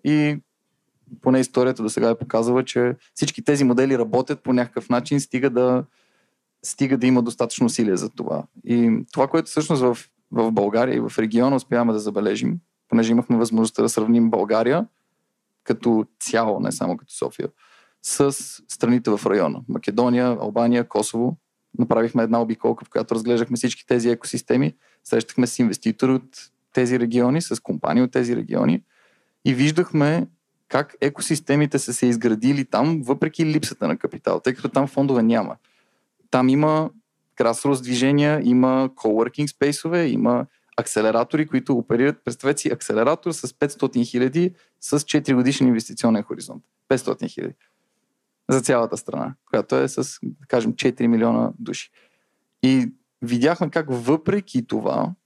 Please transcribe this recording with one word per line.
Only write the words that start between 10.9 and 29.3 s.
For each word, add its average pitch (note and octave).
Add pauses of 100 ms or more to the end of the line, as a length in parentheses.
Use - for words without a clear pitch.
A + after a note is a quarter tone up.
и A#2+
в A2+
региона A#2
успяваме A#2+
да G#2+
забележим, A2 (280)
понеже A2+
имахме A#2
възможността A2+
да A2+
сравним A2+
България A2+ (760)
като A2+ (140)
цяло, A2
не -
само -
като -
София, - (520)
с C#3 (360)
страните A#2+
в G2+
района. G2
Македония, B2
Албания, A#2
Косово. A#2 (420)
Направихме A#2
една A#2
обиколка, A2+
в -
която -
разглеждахме A2+
всички -
тези A#2+
екосистеми, B2 (300)
срещахме A#2+
с -
инвеститори A#2
от - (220)
тези B2+
региони, B2
с -
компании E2+
от B2
тези A#2+
региони - (640)